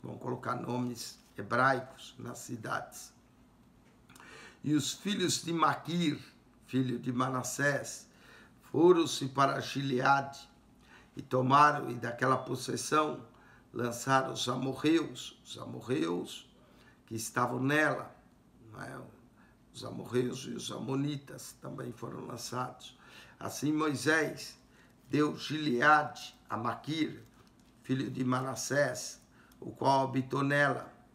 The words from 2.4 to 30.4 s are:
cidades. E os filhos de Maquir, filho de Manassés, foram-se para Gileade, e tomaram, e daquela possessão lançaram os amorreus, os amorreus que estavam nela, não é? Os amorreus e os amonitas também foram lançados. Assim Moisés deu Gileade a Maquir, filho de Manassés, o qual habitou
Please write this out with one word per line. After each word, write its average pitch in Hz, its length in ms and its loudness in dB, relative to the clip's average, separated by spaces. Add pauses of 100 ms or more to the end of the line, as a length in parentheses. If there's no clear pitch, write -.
cidades. - 720 -8 (1500)
E 143 120 2
os 143 180 2
filhos 185 500 -2
de 165 120 -2
Maquir, 156 680 2 (460)
filho 127 320 0
de 127 140 -4
Manassés, 131 960 -2 (640)
foram-se 160 560 6
para 139 320 2
Gileade, 135 880 0 (680)
e - 60 -10
tomaram, 135 680 6
e 123 40 -6
daquela 120 420 2
possessão 131 880 -2 (480)
lançaram 123 640 0
os - 160 -2
amorreus, 131 920 0
os - 140 -16
amorreus - 920 -4 (600)
que 113 80 -10
estavam 123 480 -2
nela, 147 520 2 (560)
não 98 120 -14
é? - 180 -12 (720)
Os - 100 -16
amorreus 117 640 -4
e 123 40 -10
os - 200 -8
amonitas 135 920 -6
também 131 300 -10
foram - 340 -10
lançados. - 720 -8 (420)
Assim 147 320 -2
Moisés 151 840 0 (500)
deu 151 300 2
Gileade 147 960 2 (140)
a 107 60 -2
Maquir, 120 680 -4 (600)
filho 131 280 -2
de 127 120 -4
Manassés, 131 1000 0 (380)
o - 120 -10
qual 135 340 4
habitou 131 380 -2